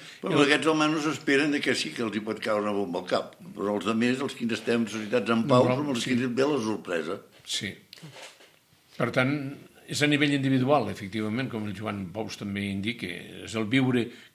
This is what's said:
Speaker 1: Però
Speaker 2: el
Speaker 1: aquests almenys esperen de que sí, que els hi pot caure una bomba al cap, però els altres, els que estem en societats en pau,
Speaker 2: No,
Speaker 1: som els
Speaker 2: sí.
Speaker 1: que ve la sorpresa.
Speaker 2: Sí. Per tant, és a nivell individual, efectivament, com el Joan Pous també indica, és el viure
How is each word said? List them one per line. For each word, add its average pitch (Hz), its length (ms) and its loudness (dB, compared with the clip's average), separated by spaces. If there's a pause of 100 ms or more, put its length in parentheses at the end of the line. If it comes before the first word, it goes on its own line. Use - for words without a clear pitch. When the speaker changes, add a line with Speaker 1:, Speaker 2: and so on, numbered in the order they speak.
(180)
Speaker 1:
Però 185 180 -2
Speaker 2:
el 147 80 6
Speaker 1:
aquests 143 260 4
almenys 156 400 2
esperen 143 460 2
de 131 80 -2
que 135 100 2
sí, 156 160 -4
que 147 160 -6
els 104 80 -4
hi 104 80 -4
pot 107 220 -6
caure 107 180 0
una 104 140 -2
bomba 92 260 -2
al - 80 -12
cap, - 240 -2 (220)
però 101 240 0
els 87 100 -4
altres, 123 320 2
els 139 160 -4
que 117 80 -4
estem 117 380 0
en 107 80 -4
societats 110 420 0
en 113 160 2
pau, 127 160 8
Speaker 2:
No, 127 140 2
Speaker 1:
som 147 160 -2
els 117 100 -2
Speaker 2:
sí. 127 80 0
Speaker 1:
que 123 140 2
ve 123 240 2
la 139 100 2
sorpresa. 92 560 -2 (300)
Speaker 2:
Sí. - 240 -4 (1200)
Per 120 160 -2
tant, 131 240 2 (560)
és 123 140 -2
a 147 80 6
nivell 143 240 4
individual, 135 560 4
efectivament, 107 580 -4
com 107 160 -4
el 104 80 -4
Joan 101 300 -6 (100)
Pous 110 240 -8
també 101 320 -4
indica, 98 400 -4 (380)
és 107 100 -8
el 113 80 0
viure 127 380 4 (320)